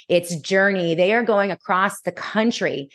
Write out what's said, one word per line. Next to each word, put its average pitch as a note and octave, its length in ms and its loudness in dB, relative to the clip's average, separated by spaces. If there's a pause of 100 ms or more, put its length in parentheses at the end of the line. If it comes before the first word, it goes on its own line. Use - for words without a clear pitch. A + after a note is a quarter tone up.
its F3 300 2
journey. F#3 580 0
They F3+ 180 2
are A#3+ 100 2
going G3+ 280 2
across F#3+ 500 -2
the F3 120 -6
country G3 800 -2